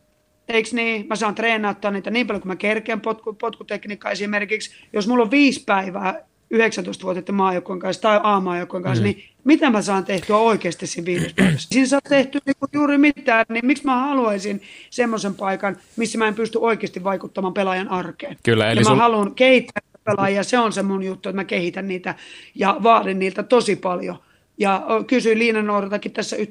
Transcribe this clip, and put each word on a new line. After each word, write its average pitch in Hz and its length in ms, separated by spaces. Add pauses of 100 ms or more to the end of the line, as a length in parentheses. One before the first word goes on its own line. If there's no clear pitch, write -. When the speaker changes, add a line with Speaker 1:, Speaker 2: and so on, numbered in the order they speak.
(480)
Speaker 1:
Eiks 226 240
niin? 226 360
Mä 220 80
saan 208 180
treenauttaa 214 560
niitä 196 200
niin 233 160
paljon 202 140
kuin 185 80
mä 185 80
kerkeän, 214 440
potku-, 220 320
potkutekniikka 208 800
esimerkiksi. 208 600 (220)
Jos 214 160
mulla 247 140
on 208 80
viisi 285 360
päivää 196 540 (300)
yhdeksäntoistavuotiaiden 196 840
maajoukkueen 185 460
kanssa 180 220
tai 214 200
A-maajoukkueen 185 640
kanssa, 123 180
Speaker 2:
Mm. - 20
Speaker 1:
niin - 200 (200)
mitä 302 260
mä 208 120
saan 190 220
tehtyä 202 320
oikeasti 202 500
siinä 170 200
viidessä 180 300
päivässä? 180 360
Siinä 254 140
saa 277 220
tehtyä, 277 380
niinku, 277 260
juuri 285 260
mitään, 262 500
niin 233 180
miksi 285 180
mä 262 160
haluaisin 208 640 (280)
semmoisen 220 440
paikan, 190 420 (200)
missä 226 220
mä 220 100
en 214 60
pysty 220 260
oikeasti 208 440
vaikuttamaan 190 500
pelaajan 190 340
arkeen? 180 540
Speaker 2:
Kyllä, 110 280
eli - 100
Speaker 1:
Ja 214 40
mä 214 40
Speaker 2:
sun 214 100
Speaker 1:
haluan 220 360
kehittää 254 480 (220)
pelaajia, 196 380
se 247 160
on 220 140
se 196 100
mun 196 200
juttu, 190 260
että 190 120
mä 190 40
kehitän 190 440
niitä 185 260 (400)
ja 196 280
vaadin 208 360
niiltä 190 240
tosi 214 340
paljon. 180 400 (420)
Ja, 196 300
o, 220 160
kysyin 220 340
Liina 226 240
Nooratakin 202 500
tässä - 240
y-, 214 140